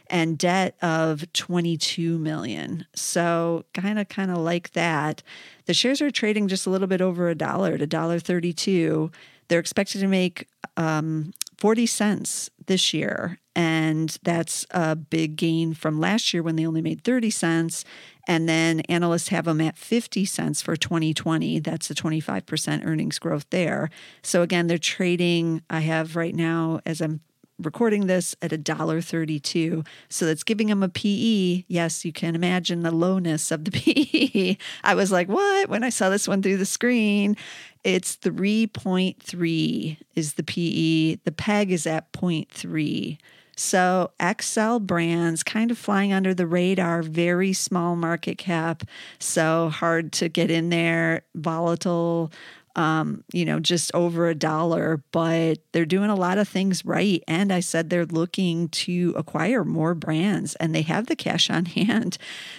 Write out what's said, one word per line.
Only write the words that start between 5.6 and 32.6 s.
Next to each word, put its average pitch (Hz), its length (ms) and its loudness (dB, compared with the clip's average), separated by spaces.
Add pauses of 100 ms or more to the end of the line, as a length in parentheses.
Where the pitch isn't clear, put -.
The 180 100 0
shares 269 260 2
are 294 80 2
trading 208 380 0
just 190 180 -2
a 190 60 0
little 190 160 0
bit 185 140 2
over 180 280 2
a 165 60 0
dollar 165 380 0
at - 80 -2
a 147 60 -2
dollar 165 300 0
thirty-two. 165 920 0 (380)
They're 170 100 4
expected 196 400 -2
to 196 80 2
make, 185 400 0 (300)
um, 160 560 -2 (240)
forty 220 280 2
cents - 640 -2 (180)
this - 260 2
year, 156 440 -4 (160)
and 160 720 2
that's 170 480 -2
a 160 240 0
big 160 400 -2
gain 165 380 0
from 156 260 -2
last 190 340 2
year 175 80 0
when 160 140 -2
they 160 100 0
only 160 160 0
made 160 220 -4
thirty 233 260 2
cents. 165 540 0 (440)
And 165 200 2
then 165 340 2
analysts 170 480 0
have 170 180 0
'em 156 120 2
at 160 180 0
fifty - 480 -2
cents 156 360 -2
for 165 160 -2
twenty 160 360 0
twenty. 160 460 0
That's 160 300 -4
a 147 60 -6
twenty-five 156 500 -4
percent 151 400 -2
earnings 156 340 -2
growth 156 300 -2
there. 156 400 0 (340)
So - 180 2
again, 175 260 2
they're 170 100 2
trading, 170 920 2
I 160 120 -2
have 160 340 0
right 170 200 -2
now, 165 500 0
as 160 160 -4
I'm 156 180 -2 (400)
recording 208 480 0
this, 180 340 0
at 165 120 -4
a 156 60 -4
dollar 156 420 -2
thirty-two. 160 800 -2 (240)
So - 200 -2
that's 160 160 0
giving 214 260 0
'em 202 140 2
a 190 40 2
P 185 220 -2
E. 190 580 2
Yes, 170 380 -2
you 165 80 -6
can 165 220 -2
imagine 175 480 0